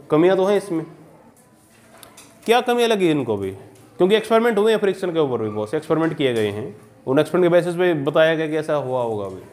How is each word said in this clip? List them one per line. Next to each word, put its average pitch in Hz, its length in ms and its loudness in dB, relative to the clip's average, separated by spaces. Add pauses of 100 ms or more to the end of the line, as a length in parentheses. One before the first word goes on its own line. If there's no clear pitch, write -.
(120)
कमियां 170 260 4
तो 185 80 2
हैं 202 120 2
इसमें। 165 280 -6 (1600)
क्या 233 160 4
कमियां 240 280 0
लगी 190 220 2
इनको 117 260 -2
भी? 98 140 -6 (460)
क्योंकि 190 180 4
experiment 226 420 2
हुए 220 140 2
हैं 214 80 2
फ्रिक्शन 190 340 -2
के 165 60 0
ऊपर 127 220 0
भी, 110 80 -2
बहुत 104 220 -4
से 156 60 -4
Experiment 160 400 -2
किए 131 160 0
गए 110 180 0
हैं, 123 240 -10 (320)
उन 135 120 2
experiment 175 320 2
के 175 60 6
basis 170 180 0
पे 180 180 2 (100)
बताया 160 320 2
गया 156 120 -4
कि 156 100 -4
ऐसा 156 180 -4
हुआ 127 280 -2
होगा 107 220 -6
अभी। 92 160 -12 (120)